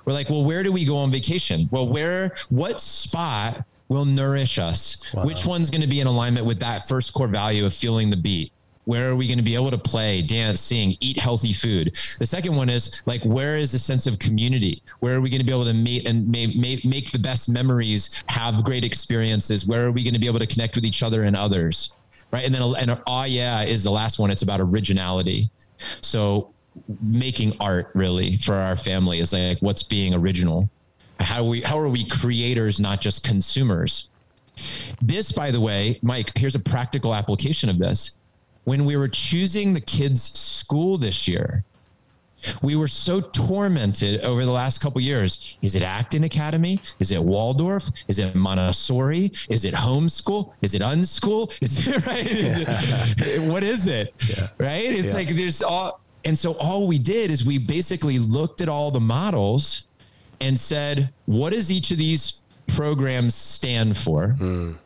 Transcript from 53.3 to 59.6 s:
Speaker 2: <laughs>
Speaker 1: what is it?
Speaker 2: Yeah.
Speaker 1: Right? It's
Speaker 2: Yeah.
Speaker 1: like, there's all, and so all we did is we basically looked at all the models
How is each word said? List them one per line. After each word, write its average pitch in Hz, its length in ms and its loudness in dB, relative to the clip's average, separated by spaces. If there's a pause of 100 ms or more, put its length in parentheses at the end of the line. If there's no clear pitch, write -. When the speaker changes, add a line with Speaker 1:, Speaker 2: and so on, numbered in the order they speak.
Speaker 2:
<laughs> 160 80 0
Speaker 1:
what 185 120 0
is 208 240 0
it? 120 260 -2 (160)
Speaker 2:
Yeah. 95 180 -2 (120)
Speaker 1:
Right? 156 260 -2
It's 214 240 0
Speaker 2:
Yeah. 202 60 0
Speaker 1:
like, 185 140 -2
there's 175 340 -2
all, 180 380 -4 (240)
and 156 140 2
so 165 160 -2
all 185 320 0
we 165 120 2
did 190 320 0
is 135 140 0
we 139 140 2
basically 147 600 0
looked 120 420 0
at 175 80 0
all 147 220 -2
the 131 100 0
models 123 840 0 (540)